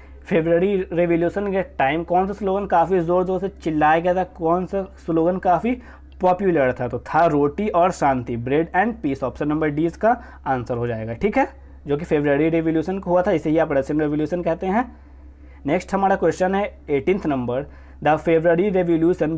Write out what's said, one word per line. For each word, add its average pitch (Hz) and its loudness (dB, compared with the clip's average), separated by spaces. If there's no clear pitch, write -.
फरवरी 170 2
रिवॉल्यूशन 170 0
के 190 0
टाइम 143 0
कौन 180 0
सा 202 -6
स्लोगन 196 -4
काफ़ी 175 2
ज़ोर 175 0
ज़ोर 185 -2
से 190 -6
चिल्लाया 160 0
गया 180 0
था, 185 0
कौन 175 -2
सा 196 -4
स्लोगन 170 2
काफ़ी 180 0
पॉपुलर 180 2
था? 123 -4
तो 120 -4
था 160 2
रोटी 147 2
और 180 2
शांति, 127 -2
bread 147 0
and 208 0
peace। 135 -2
ऑप्शन 135 -4
नंबर 151 0
डी 151 -2
इसका 214 0
आंसर 123 -2
हो 120 -4
जाएगा, 113 -6
ठीक 208 -2
है, 269 2
जो 143 0
कि 170 -6
फरवरी 147 2
रिवॉल्यूशन 165 -2
को 185 -10
हुआ 180 4
था, 185 0
इसे 160 0
ही 156 2
आप 160 0
रशियन 147 0
रिवॉल्यूशन 151 -2
कहते 170 -2
हैं। 226 0
नेक्स्ट 180 -2
हमारा 196 2
क्वेश्चन 185 0
है 202 0
एटीन्थ 151 0
नंबर, 131 -2
the 151 4
February 170 2
Revolution 170 2